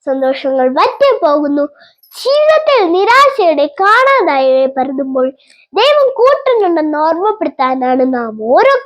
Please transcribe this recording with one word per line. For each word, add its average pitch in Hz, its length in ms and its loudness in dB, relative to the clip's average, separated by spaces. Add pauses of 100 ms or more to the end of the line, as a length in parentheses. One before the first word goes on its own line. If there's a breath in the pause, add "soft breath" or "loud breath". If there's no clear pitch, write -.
സന്തോഷങ്ങൾ 269 640 -2
വറ്റിപ്പോകുന്നു, 302 1000 0 (500 soft breath)
ജീവിതത്തിൽ 587 720 0
നിരാശയുടെ 403 760 2
കാണാതായവയെ 339 1000 2
പരതുമ്പോൾ 269 640 -4 (440 soft breath)
ദൈവം 539 400 2
കൂട്ടുന്നുണ്ടെന്ന് 415 840 0
ഓർമ്മപ്പെടുത്താനാണ് 262 1160 -2
നാം 220 280 -8
ഓരോ 440 440 2